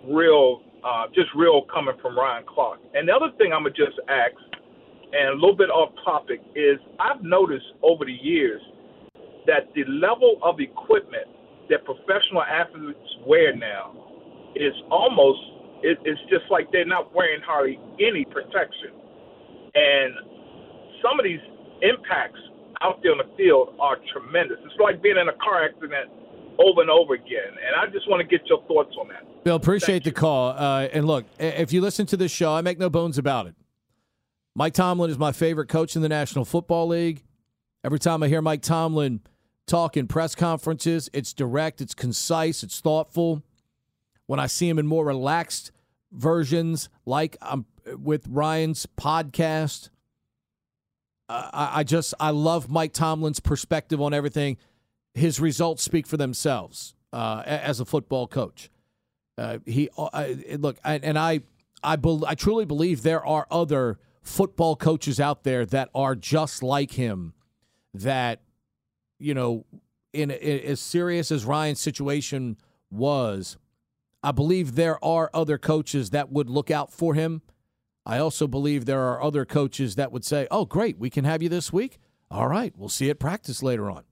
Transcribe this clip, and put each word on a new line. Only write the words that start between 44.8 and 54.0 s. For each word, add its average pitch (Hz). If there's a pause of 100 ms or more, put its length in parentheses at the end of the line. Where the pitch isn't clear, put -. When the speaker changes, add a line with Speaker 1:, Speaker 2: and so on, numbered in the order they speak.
Speaker 2:
more 156
relaxed 143 (400)
versions, 165 (160)
like 147
I'm 135 (320)
with 147
Ryan's 156 (140)
podcast, 156 (1400)
I, 120
I, 147
I 151
just, 156
I 151
love 151
Mike 160
Tomlin's 160
perspective 151